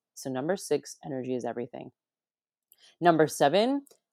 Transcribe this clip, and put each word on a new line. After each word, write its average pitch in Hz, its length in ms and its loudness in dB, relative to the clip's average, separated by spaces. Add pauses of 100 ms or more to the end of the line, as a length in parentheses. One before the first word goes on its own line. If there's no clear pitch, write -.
(140)
So - 140 -10
number 143 280 -4
six, - 480 -6
energy 127 300 -6
is 120 100 -6
everything. 123 480 -10 (1080)
Number 160 260 6
seven, 208 600 2 (260)